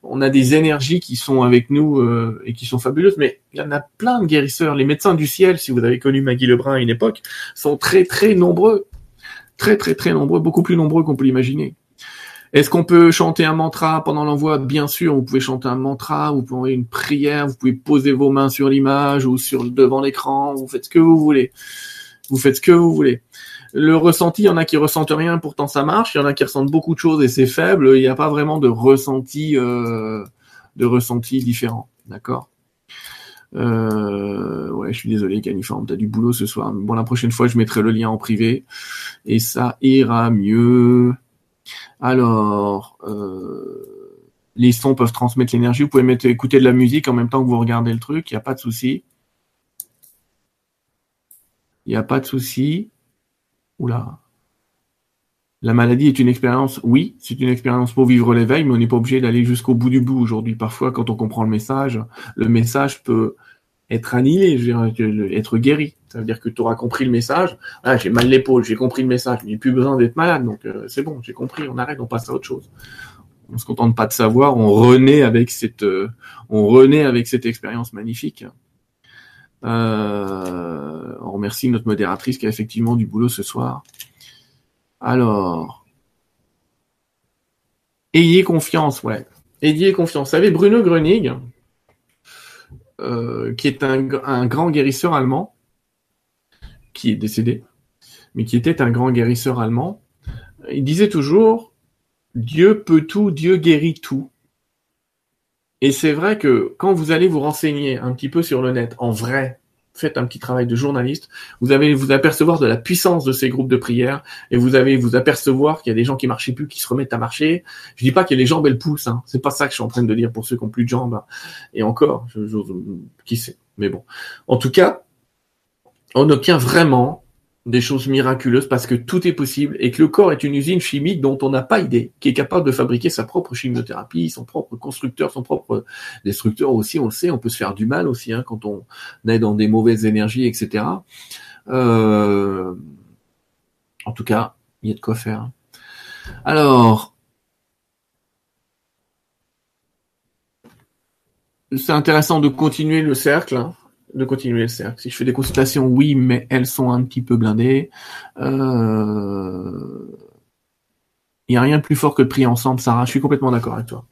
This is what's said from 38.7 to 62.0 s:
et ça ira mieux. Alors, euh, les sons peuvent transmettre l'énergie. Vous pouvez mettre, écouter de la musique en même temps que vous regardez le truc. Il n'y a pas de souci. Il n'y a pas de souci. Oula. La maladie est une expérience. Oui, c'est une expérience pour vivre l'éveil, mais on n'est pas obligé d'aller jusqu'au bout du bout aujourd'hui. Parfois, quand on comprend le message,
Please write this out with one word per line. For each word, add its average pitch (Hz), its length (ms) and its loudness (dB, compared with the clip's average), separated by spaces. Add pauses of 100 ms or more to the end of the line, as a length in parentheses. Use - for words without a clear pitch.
et 113 140 0
ça 120 420 -4
ira 120 500 4
mieux. 120 840 4 (840)
Alors, 104 1040 0
euh, 92 1120 -12 (400)
les 120 180 4
sons 135 220 0
peuvent 117 180 0
transmettre 123 420 -2
l'énergie. 120 280 2
Vous 143 60 2
pouvez 131 140 6
mettre, 127 240 2
écouter 123 320 2
de 127 60 6
la 127 80 6
musique 127 360 2
en 120 60 0
même 120 160 0
temps 135 120 0
que 127 60 0
vous 120 100 2
regardez 117 340 0
le 113 80 -4
truc. 156 300 -8
Il - 40 -10
n'y 107 40 -4
a - 20 -6
pas 131 140 -6
de 127 60 -16
souci. 127 420 -6 (2750)
Il - 40 -8
n'y 110 60 -2
a 110 60 -2
pas 131 180 -2
de 131 60 -14
souci. 143 640 -4 (880)
Oula. 120 420 -8 (1400)
La 113 140 0
maladie 120 320 4
est 135 140 2
une 123 80 4
expérience. 127 560 -2
Oui, 131 340 2
c'est 127 220 -10
une 127 80 0
expérience 123 440 -2
pour 131 140 2
vivre 120 260 4
l'éveil, 117 300 2
mais 135 120 2
on - 20 2
n'est 117 100 2
pas 123 100 0
obligé 127 240 0
d'aller 120 240 0
jusqu'au 123 300 0
bout 120 160 0
du 131 100 2
bout 127 200 0
aujourd'hui. 113 340 -2
Parfois, 113 380 -6
quand 120 180 -6
on 110 60 -4
comprend 110 260 -4
le 110 60 0
message, 117 520 -4 (360)